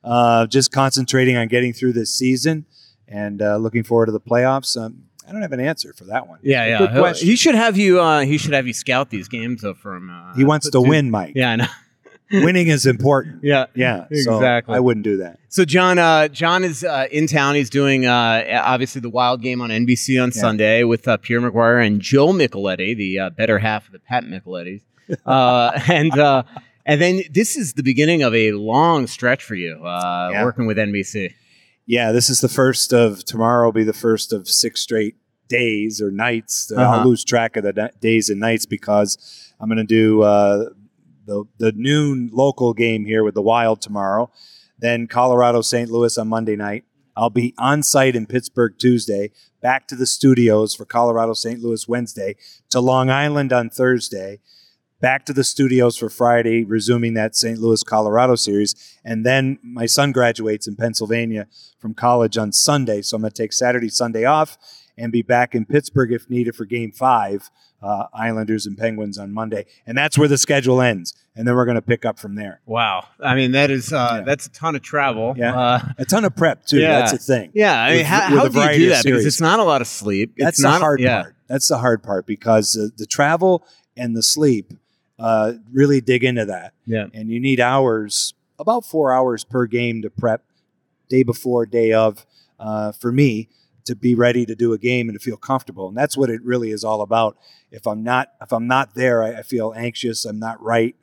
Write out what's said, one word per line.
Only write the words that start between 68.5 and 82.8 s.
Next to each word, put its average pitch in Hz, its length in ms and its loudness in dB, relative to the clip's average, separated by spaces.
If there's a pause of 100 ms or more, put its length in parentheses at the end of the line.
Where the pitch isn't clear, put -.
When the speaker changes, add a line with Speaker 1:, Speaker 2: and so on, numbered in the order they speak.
Speaker 1:
and 101 140 -12
Penguins 107 400 -6
on 101 140 -14
Monday. 107 340 -8 (200)
And 120 100 -8
that's 147 200 0
where 151 100 4
the 139 120 2
schedule 127 420 2
ends. 107 320 0 (240)
And 113 100 -4
then 123 80 2
we're 123 120 2
gonna 117 160 0
pick 117 240 -2
up 110 120 -4
from 101 160 -12
there. 101 300 -14
Speaker 2:
Wow. 110 400 -4 (160)
I 135 140 0
mean, 131 180 0
that 139 180 2
is, 127 220 -4
uh, 120 280 -2
Speaker 1:
Yeah. - 40 -
Speaker 2:
that's 139 220 -4
a - 40 -20
ton 160 240 -6
of 135 60 -6
travel. 127 560 -4
Speaker 1:
Yeah. 120 180 -2
Speaker 2:
Uh, 123 260 0 (180)
Speaker 1:
A 131 80 -6
ton 214 180 0
of 180 100 -2
prep, 156 300 -2
too. 143 160 2
Speaker 2:
yeah. 156 200 4
Speaker 1:
That's 113 120 2
the 123 60 -2
thing. 117 340 -2
Speaker 2:
Yeah. 202 260 2
I 117 120 0
mean, 170 80 4
Speaker 1:
With, 156 80 0
Speaker 2:
how, 190 240 0
Speaker 1:
with - 0 -
Speaker 2:
how 143 60 6
Speaker 1:
a 135 40 6
Speaker 2:
do 139 60 4
you 135 60 0 (100)
Speaker 1:
variety 151 160 2
Speaker 2:
do - 80 8
Speaker 1:
of 185 100 4
Speaker 2:
that? 120 80 0
Because 127 160 2
Speaker 1:
series. 107 60 0
Speaker 2:
it's 147 160 0
not 175 180 4
a 214 40 2
lot 143 180 2
of 117 40 -6
sleep. 101 520 -4
Speaker 1:
That's 165 180 0
Speaker 2:
It's 139 60 0
Speaker 1:
the 139 80 4
Speaker 2:
not 165 100 2
a 175 40 2
Speaker 1:
hard 143 160 2
Speaker 2:
yeah. 123 220 2
Speaker 1:
part. 82 140 -16 (120)
That's 135 200 -2
the 147 100 0
hard 117 240 0
part 98 240 -6
because, 110 520 0
uh, 107 180 -4